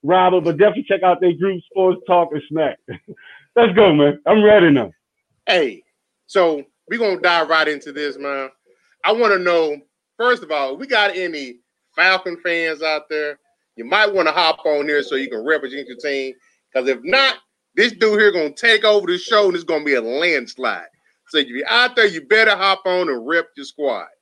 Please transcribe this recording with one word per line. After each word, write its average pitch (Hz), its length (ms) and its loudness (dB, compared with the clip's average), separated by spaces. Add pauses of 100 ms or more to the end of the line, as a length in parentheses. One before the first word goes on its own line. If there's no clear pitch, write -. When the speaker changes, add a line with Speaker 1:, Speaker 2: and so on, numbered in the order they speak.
Speaker 1:
Robert, 180 400 4
but 165 160 -2
definitely 202 300 2
check 190 140 0
out 175 180 2
their 180 140 2
group, 180 360 -4
Sports 185 360 0
Talk 175 260 2
and 147 160 -8
Smack. 151 360 -4
<laughs> - 720 -12
Let's 233 180 4
go, 190 200 6
man. 147 320 2
I'm 208 160 4
ready 208 280 6
now. 113 220 2 (540)
Speaker 2:
Hey, 143 360 -2 (440)
so 165 380 0 (240)
we - 100 -6
gonna 202 220 -2
dive 170 280 0
right 160 200 2
into 147 240 -8
this, 143 260 -8
man. 139 300 -8 (560)
I 196 80 0
wanna 220 260 2
know, 165 380 0 (400)
first 240 260 -2
of 156 80 -14
all, 139 260 -4
we 269 100 -12
got 208 300 0
any 151 400 -8 (400)
Falcon 185 460 0
fans 165 400 -4
out 156 280 -4
there? 151 280 -6 (380)
You 113 80 -14
might 202 300 2
wanna 160 180 2
hop 160 340 0
on 147 220 0
here 147 140 0
so 143 140 -6
you 135 120 -4
can 117 160 -10
represent 139 440 -4
your 123 100 -18
team. 135 360 -8 (380)
'Cause 131 160 -2
if 127 140 -2
not, 262 360 0 (380)
this 226 160 2
dude 214 280 0
here 208 120 4
gonna 156 200 -2
take 220 320 0
over 208 220 2
the 180 120 -2
show, 208 280 0
and 180 80 0
it's 170 100 -6
gonna 156 200 -4
be 143 100 0
a 120 60 0
landslide. 120 840 -4 (420)
So 156 100 -2
if 143 100 -2
you're 123 200 -8
out 247 280 0
there, 226 100 2
you 165 160 -4
better 214 340 2
hop 190 300 -2
on 180 220 -2
and 120 180 -6
rep 165 300 -2
your 139 100 -16
squad. 117 400 -6 (160)